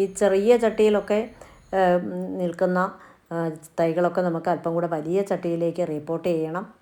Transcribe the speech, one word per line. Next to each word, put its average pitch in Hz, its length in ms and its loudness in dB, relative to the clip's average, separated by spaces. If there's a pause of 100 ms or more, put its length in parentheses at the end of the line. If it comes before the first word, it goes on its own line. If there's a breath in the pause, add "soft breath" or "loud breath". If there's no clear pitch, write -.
ഈ 190 200 -2
ചെറിയ 202 360 4
ചട്ടിയിലൊക്കെ, 214 640 2 (560 loud breath)
ഏഹ്, 180 260 4 (400)
നിൽക്കുന്ന, 180 400 0 (520 loud breath)
ഏഹ്, 165 200 -4 (280)
തൈകളൊക്കെ 175 480 2
നമുക്ക് 170 220 -2
അല്പം 165 240 -2
കൂടെ 170 120 0
വലിയ 165 360 -2
ചട്ടിയിലേക്ക് 170 680 -2
റീപോർട്ട് 160 400 -6
ചെയ്യണം. 165 360 -2 (180)